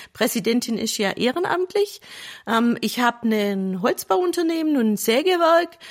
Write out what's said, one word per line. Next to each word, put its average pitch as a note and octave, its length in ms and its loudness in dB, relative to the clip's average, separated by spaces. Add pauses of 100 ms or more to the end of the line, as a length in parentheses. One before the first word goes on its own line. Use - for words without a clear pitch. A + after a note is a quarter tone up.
(140)
Präsidentin A3+ 640 0
ist A3 200 -4
ja G3 140 0
ehrenamtlich. F#4 880 -2 (480)
Ähm, A3+ 340 2
ich A3 200 -4
habe A#3+ 260 0
ein G3 540 0
Holzbauunternehmen E4 960 0
und A3 160 4
ein G3 40 -2
Sägewerk, E4+ 800 2 (140)